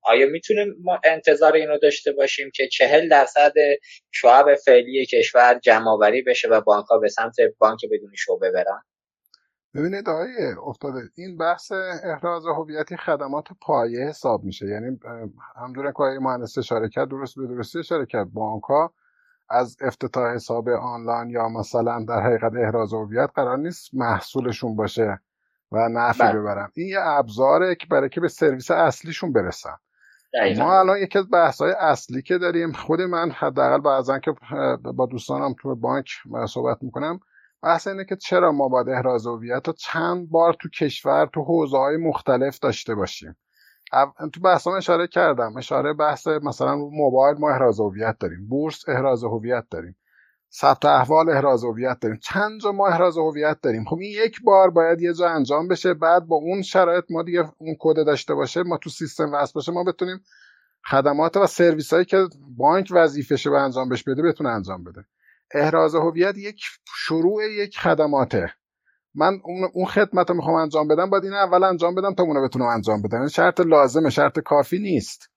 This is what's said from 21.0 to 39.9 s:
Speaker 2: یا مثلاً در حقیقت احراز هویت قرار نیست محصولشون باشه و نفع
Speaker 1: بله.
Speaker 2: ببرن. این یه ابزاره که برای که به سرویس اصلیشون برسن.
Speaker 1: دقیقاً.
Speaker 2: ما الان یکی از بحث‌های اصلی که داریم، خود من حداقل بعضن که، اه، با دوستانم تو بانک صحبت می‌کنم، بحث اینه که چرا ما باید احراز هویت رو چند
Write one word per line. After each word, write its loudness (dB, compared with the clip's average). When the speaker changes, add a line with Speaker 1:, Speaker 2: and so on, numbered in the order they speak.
Speaker 2:
یا -2
مثلاً -4
در -2
حقیقت 0
احراز -2
هویت -2
قرار -2
نیست -10
محصولشون -4
باشه -2
و 0
نفع 2
Speaker 1:
بله. 0
Speaker 2:
ببرن. -6
این -8
یه -4
ابزاره 2
که -18
برای 2
که -6
به -2
سرویس -2
اصلیشون -2
برسن. -4
Speaker 1:
دقیقاً. 0
Speaker 2:
ما 4
الان 4
یکی -2
از -2
بحث‌های 2
اصلی -2
که -2
داریم، -2
خود -2
من -2
حداقل 0
بعضن 0
که، -4
اه، -2
با -4
دوستانم -6
تو -6
بانک -4
صحبت -4
می‌کنم، -8
بحث 0
اینه -10
که -6
چرا 2
ما 0
باید 0
احراز -2
هویت -6
رو -4
چند -6